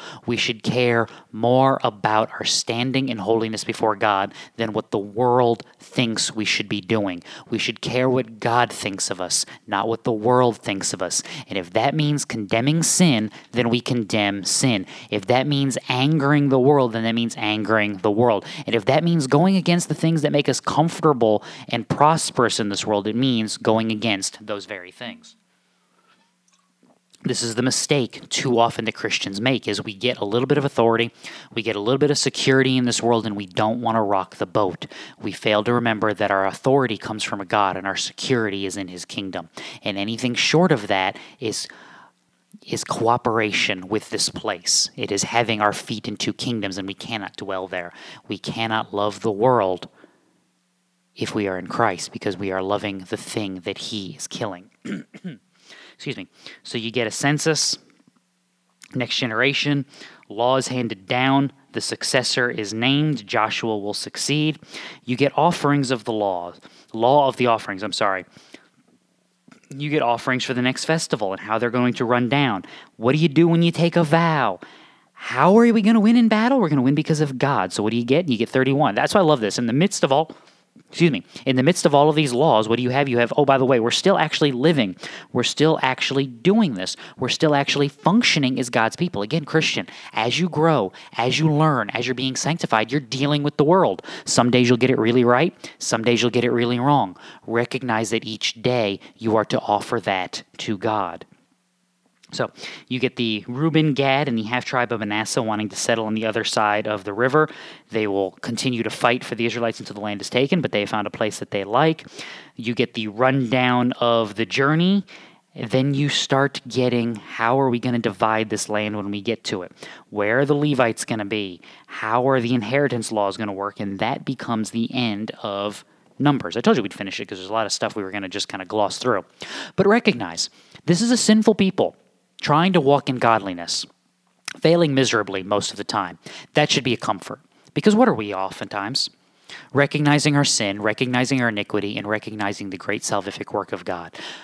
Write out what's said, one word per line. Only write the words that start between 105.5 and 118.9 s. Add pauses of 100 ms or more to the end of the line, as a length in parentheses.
to
settle
on
the
other
side
of
the
river. (440)
They
will (100)
continue
to
fight
for
the
Israelites
until
the
land
is
taken,
but
they
have
found
a
place
that
they
like. (480)
You
get
the
rundown
of
the
journey. (500)
Then
you
start
getting,
how
are
we
gonna
divide
this
land